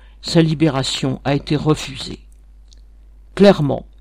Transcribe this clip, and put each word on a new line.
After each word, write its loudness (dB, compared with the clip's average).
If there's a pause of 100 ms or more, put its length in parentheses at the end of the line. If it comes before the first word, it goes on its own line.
(220)
sa 2
libération -2
a 0
été -4
refusée. -4 (1120)
Clairement, 2 (160)